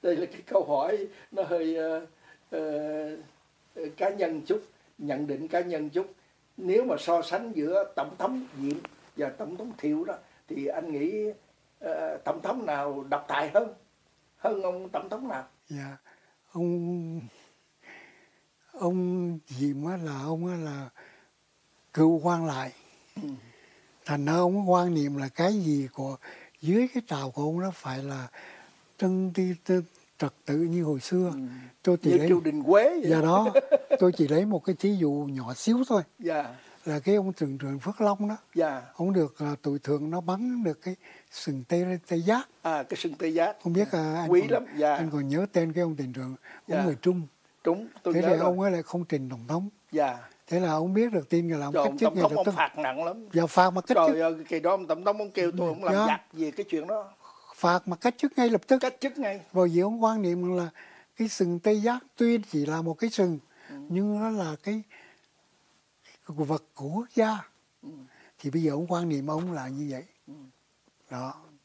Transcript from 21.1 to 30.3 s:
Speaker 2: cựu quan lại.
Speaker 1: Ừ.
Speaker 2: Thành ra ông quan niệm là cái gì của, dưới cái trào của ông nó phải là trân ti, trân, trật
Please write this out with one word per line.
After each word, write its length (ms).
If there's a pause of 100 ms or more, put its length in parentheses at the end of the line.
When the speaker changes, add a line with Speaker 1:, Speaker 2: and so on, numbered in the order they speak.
Speaker 2:
cựu 280
quan 240
lại. 260 (500)
Speaker 1:
Ừ. 60 (760)
Speaker 2:
Thành 200
ra 80
ông 380
quan 240
niệm 220
là 120
cái 240
gì 400
của, 240 (440)
dưới 340
cái 120
trào 240
của 120
ông 180
nó 140
phải 280
là 260 (680)
trân 360
ti, 80 (220)
trân, 180 (360)
trật 140 (120)